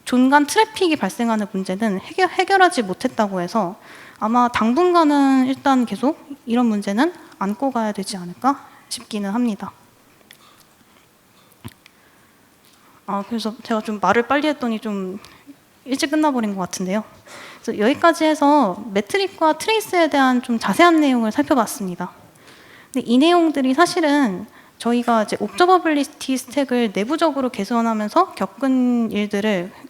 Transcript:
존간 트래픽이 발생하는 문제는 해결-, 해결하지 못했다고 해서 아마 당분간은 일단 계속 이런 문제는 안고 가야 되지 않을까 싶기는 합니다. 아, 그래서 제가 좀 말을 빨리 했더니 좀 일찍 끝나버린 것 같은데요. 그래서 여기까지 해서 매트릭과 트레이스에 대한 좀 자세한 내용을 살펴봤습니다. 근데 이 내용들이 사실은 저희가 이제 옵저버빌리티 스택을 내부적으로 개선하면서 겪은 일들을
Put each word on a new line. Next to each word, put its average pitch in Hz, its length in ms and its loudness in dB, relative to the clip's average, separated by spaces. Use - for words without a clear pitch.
존간 269 420 4
트래픽이 392 480 0
발생하는 214 560 -2
문제는 190 480 -2
해결-, 370 300 -2
해결하지 359 540 2
못했다고 196 580 -2
해서 190 340 -2
아마 240 280 2
당분간은 277 1000 2
일단 262 380 2
계속 240 320 -2
이런 233 220 2
문제는 214 460 0
안고 208 340 -4
가야 226 200 -2
되지 202 240 -8
않을까 185 500 -4
싶기는 208 420 -8
합니다. 220 440 -4
아, 202 220 -4
그래서 220 260 -6
제가 220 180 -4
좀 214 200 -8
말을 208 220 4
빨리 285 240 0
했더니 247 320 -4
좀 202 400 -6
일찍 277 280 -4
끝나버린 262 440 0
것 190 60 -4
같은데요. 185 420 -4
그래서 - 180 -6
여기까지 302 440 2
해서 285 580 2
매트릭과 311 640 0
트레이스에 370 520 0
대한 262 320 2
좀 240 160 -4
자세한 320 440 4
내용을 240 320 2
살펴봤습니다. 202 760 -2
근데 254 120 -4
이 233 120 2
내용들이 302 560 4
사실은 285 720 2
저희가 233 420 2
이제 - 160 -4
옵저버빌리티 311 1000 0
스택을 247 580 -2
내부적으로 269 540 -2
개선하면서 226 800 -2
겪은 247 800 -2
일들을 202 600 -2